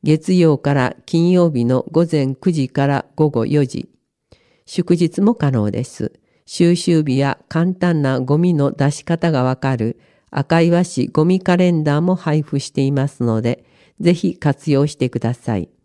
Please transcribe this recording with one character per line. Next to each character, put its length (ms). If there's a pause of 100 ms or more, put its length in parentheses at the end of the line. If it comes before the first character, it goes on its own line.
月 300
曜 260
か 160
ら 220 (100)
金 240
曜 220
日 120
の 260
午 200
前 240
九 160
時 180
か 180
ら 280
午 160
後 160
四 200
時。 220 (800)
祝 300
日 240
も 140
可 160
能 200
で 140
す。 280 (340)
収 280
集 300
日 120
や 220 (100)
簡 260
単 280
な 160
ゴ 200
ミ 160
の 180
出 180
し 140
方 260
が 140
わ 100
か 220
る 240 (300)
赤 320
岩 220
市 240
ゴ 160
ミ 160
カ 160
レ 140
ン 140
ダ 140
ー 20
も 160
配 260
布 180
し 100
て 100
い 120
ま 160
す 140
の 180
で、 240 (360)
ぜ 140
ひ 220
活 360
用 140
し 100
て 140
く 80
だ 160
さ 240
い。 100 (160)